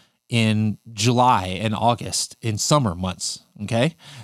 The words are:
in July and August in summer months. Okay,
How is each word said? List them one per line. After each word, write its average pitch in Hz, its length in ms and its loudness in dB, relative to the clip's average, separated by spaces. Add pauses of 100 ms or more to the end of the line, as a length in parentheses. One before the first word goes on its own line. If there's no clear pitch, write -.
(280)
in 110 500 2 (140)
July 113 680 2
and 110 140 -2
August - 680 -2
in 107 160 -4
summer 123 360 2
months. 90 480 -8 (220)
Okay, 113 300 0 (300)